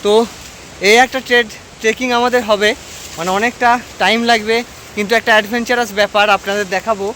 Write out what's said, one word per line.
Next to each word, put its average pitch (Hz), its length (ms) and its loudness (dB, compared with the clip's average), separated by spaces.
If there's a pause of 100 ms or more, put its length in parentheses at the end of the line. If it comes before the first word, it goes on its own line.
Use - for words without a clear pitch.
তো 202 80 2 (680)
এই 202 240 6
একটা 254 220 -2
ট্রেড, 240 220 2 (320)
ট্রেকিং 226 320 -2
আমাদের 240 380 2
হবে, 208 200 2 (460)
মানে 170 220 -4
অনেকটা 240 320 0 (280)
টাইম 208 200 2 (120)
লাগবে, 220 260 2 (380)
কিন্তু 208 240 -2
একটা 233 140 0
অ্যাডভেঞ্চারাস 233 580 -2 (100)
ব্যাপার 202 260 2 (100)
আপনাদের 196 300 -4 (100)
দেখাবো। 196 400 -2